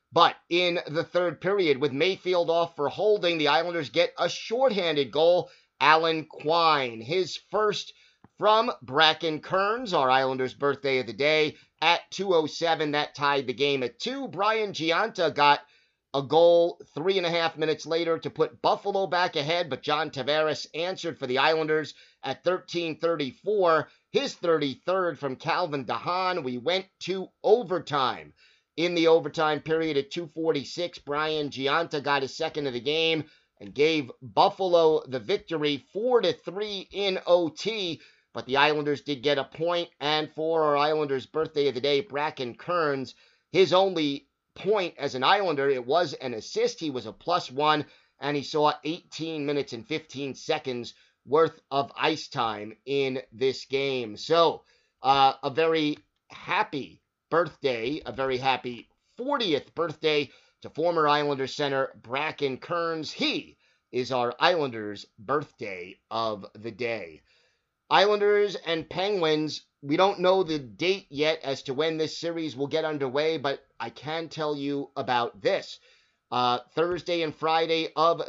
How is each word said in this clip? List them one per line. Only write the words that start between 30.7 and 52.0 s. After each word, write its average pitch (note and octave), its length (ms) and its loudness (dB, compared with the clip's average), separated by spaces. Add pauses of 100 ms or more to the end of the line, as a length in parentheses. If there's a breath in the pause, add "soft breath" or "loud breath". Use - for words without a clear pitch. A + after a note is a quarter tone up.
Brian D3+ 520 -2
Giunta C#3 520 -2
got C#3+ 200 0
his B2+ 120 -6
second D3+ 320 -4
of C3+ 60 -4
the B2 80 -6
game D#3 440 0 (360 soft breath)
and G2+ 140 -16
gave D3 360 2 (120)
Buffalo E3 840 4
the B2+ 140 -6
victory D3+ 720 -4
four A#3 300 2
to F3 100 2
three G3 580 -10
in F#3+ 360 -2
O F3 240 4
T. F#3 500 -6 (320 soft breath)
But A2+ 140 -8
the B2+ 120 0
Islanders D3 420 2
did C3 240 -6
get C#3+ 140 2
a C3 60 -2
point, E3+ 440 -4 (120)
and D3+ 360 -2
for D#3+ 260 0
our D3 140 4
Islanders' D3 500 0
birthday D3 400 -2
of C3 80 0
the B2 60 -4
day, C#3+ 200 2
Bracken C3+ 540 -6
Kearns, C#3+ 600 -2 (340 soft breath)
his E3 220 4
only E3+ 560 2 (260)
point F#3+ 440 -2
as C3 180 -4
an B2+ 80 0
Islander, D#3+ 440 2
it B2+ 160 0
was D3+ 300 0
an B2+ 200 -8
assist. G#3 440 -4
He D#3+ 120 -6
was A#2+ 160 -6
a G#2+ 60 -8
plus - 380 -4
one, D3+ 340 2 (360 soft breath)
and C#3+ 160 -2
he C#3 80 -4
saw D3+ 280 2 (120)
eighteen D#3 640 -8
minutes C#3+ 260 -2
and A2+ 140 -12
fifteen C#3 500 -8
seconds B2 580 -6 (320 soft breath)
worth D#3 340 2 (120)
of C#3 240 -2
ice D3+ 320 -2